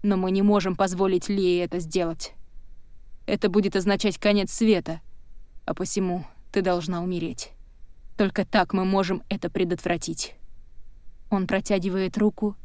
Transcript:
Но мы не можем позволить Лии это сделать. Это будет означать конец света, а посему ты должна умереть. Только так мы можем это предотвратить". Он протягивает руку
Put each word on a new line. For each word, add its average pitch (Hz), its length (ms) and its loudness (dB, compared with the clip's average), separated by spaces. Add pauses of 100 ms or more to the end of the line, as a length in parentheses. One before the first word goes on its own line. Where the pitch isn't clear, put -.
Но 202 140 4
мы 185 120 2
не 196 140 4
можем 196 320 4
позволить 185 520 2
Лии 185 360 2
это 175 160 -2
сделать. 165 540 -2 (920)
Это 208 240 2
будет 196 260 2
означать 196 440 2
конец 208 320 2
света, 175 500 2 (640)
а - 80 -2
посему 185 540 0 (240)
ты 196 100 2
должна 175 400 0
умереть. 175 520 -4 (640)
Только 196 280 2
так - 280 2
мы 185 120 2
можем 190 440 2
это 190 200 -4
предотвратить". 175 840 -2 (960)
Он 190 160 2
протягивает 190 720 0
руку 208 460 0